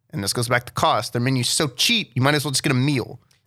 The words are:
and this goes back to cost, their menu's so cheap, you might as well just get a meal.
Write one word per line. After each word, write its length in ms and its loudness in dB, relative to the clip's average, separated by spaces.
and 120 -6
this 100 -4
goes 140 -2
back 180 0
to 80 -18
cost, 400 0
their 80 0
menu's 280 0
so 180 0
cheap, 480 -2
you 60 0
might 140 4
as 100 0
well 60 -4
just 120 -2
get 80 2
a 40 2
meal. 440 0